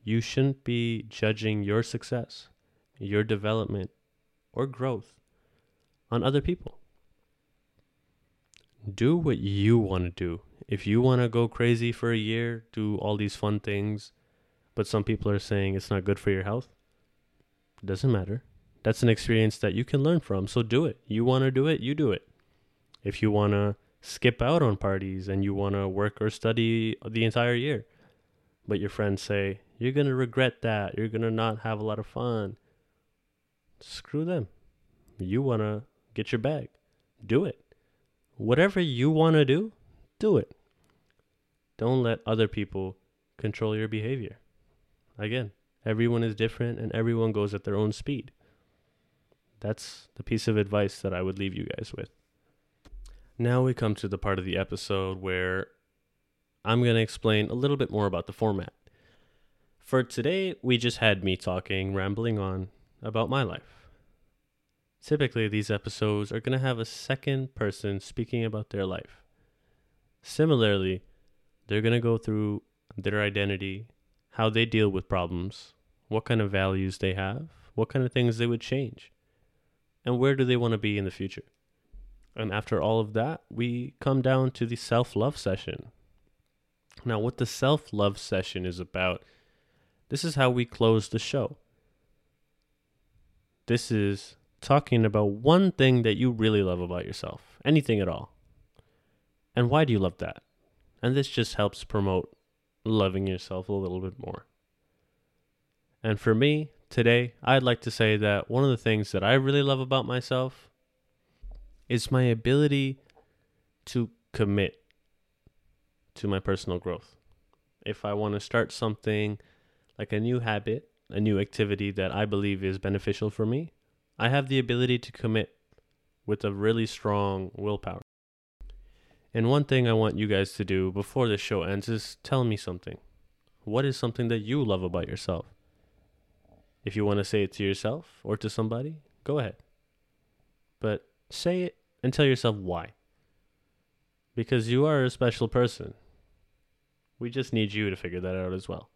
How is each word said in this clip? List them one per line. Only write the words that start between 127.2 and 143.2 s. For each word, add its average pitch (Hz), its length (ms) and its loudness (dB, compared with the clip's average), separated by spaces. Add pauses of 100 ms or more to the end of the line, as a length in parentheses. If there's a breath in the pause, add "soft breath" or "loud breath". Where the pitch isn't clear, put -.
willpower. 98 480 -6 (1300 soft breath)
And 117 160 2
one 143 160 4
thing 127 240 2
I - 20 4
want 110 260 2
you 107 80 0
guys 98 280 2
to 104 100 -6
do 92 300 0
before 117 340 -2
the 104 100 0
show 98 260 -2
ends 101 260 -4
is 110 340 -6
tell 131 220 0
me 110 100 0
something. - 420 -10 (680)
What 117 180 0
is 135 140 -2
something 117 320 -2
that 117 100 0
you 127 240 -2
love 95 200 0
about 87 260 -4
yourself? 87 380 -6 (1400)
If 101 100 -6
you 107 80 0
want 101 140 2
to 98 80 0
say 104 180 0
it 95 100 -2
to 104 120 -6
yourself 107 580 -4
or 107 140 -4
to 107 120 -6
somebody, 120 520 -4 (240)
go 143 140 0
ahead. 107 180 -4 (1200)
But 107 260 -4 (240)
say 180 340 -2
it 175 120 -8 (260)
and 127 120 0
tell 151 120 4
yourself 120 300 2
why. 90 380 -6 (1400)